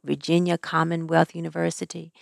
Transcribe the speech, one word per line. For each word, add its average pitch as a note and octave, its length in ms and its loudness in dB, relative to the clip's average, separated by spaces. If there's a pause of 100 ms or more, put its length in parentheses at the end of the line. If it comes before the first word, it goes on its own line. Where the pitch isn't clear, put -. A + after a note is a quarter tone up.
Virginia E3 520 2
Commonwealth E3 760 0
University E3 880 -6